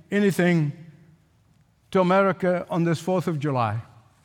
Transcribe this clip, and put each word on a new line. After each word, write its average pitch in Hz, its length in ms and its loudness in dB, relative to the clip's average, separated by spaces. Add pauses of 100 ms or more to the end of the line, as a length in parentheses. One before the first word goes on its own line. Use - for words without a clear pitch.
(100)
anything 175 640 2 (1160)
to 196 100 2
America 185 680 2
on 170 140 -2
this 165 160 0
fourth 185 280 -2
of 165 100 -4
July, 120 440 -2 (420)